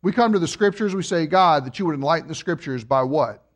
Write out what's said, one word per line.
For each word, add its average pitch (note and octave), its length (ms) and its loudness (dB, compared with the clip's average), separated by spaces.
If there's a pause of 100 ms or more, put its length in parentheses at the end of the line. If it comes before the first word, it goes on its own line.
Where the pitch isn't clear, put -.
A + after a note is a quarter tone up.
We F#3 100 0
come A#3 200 4
to G3+ 60 2
the E3+ 100 0
Scriptures, G3+ 460 0
we F#3+ 80 -4
say, E3 240 -2
"God, D#3+ 380 4
that C3 140 -10
you G3 80 -2
would D#3+ 100 0
enlighten D3+ 320 -2
the D#3 60 -8
Scriptures C3+ 500 -6
by C3 180 2
what?" C3 420 -2 (120)